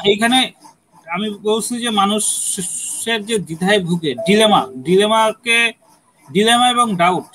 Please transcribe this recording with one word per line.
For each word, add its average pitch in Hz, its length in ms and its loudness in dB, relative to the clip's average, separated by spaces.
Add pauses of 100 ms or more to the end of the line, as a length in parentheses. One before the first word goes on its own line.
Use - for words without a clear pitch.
এইখানে 233 480 2 (580)
আমি 208 180 -4 (120)
বলছি 220 380 -2
যে 240 100 -4
মানুষের 208 1400 -4
যে 220 140 -2
দ্বিধায় 180 400 -2
ভুগে, 165 340 -2
ডিলেমা, 202 540 2 (100)
ডিলেমাকে, 220 960 0 (560)
ডিলেমা 233 400 2
এবং 240 260 0
ডাউট, 175 400 0